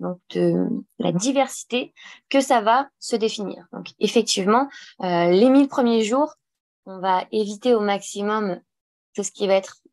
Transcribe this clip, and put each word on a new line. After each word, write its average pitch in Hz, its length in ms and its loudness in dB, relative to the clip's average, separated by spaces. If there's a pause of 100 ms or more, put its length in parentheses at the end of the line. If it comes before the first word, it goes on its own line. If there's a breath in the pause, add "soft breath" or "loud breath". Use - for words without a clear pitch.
donc 180 180 -8 (120)
de 175 360 0 (320)
la 175 140 0
diversité 262 800 -4 (380 loud breath)
que 277 100 4
ça 254 220 2
va 240 260 2 (100)
se - 160 -6
définir. 208 580 -4
Donc, - 160 -14 (120)
effectivement, 220 680 2 (340 loud breath)
euh, 175 280 2
les 214 200 6
mille 277 180 4
premiers 233 340 0
jours, 262 320 -2 (500)
on 190 140 -18
va 185 320 -2
éviter 214 440 0
au 214 60 2
maximum 202 800 -4 (560)
tout 208 80 -6
ce - 80 -8
qui 202 160 -6
va 190 80 2
être, - 220 -2 (160)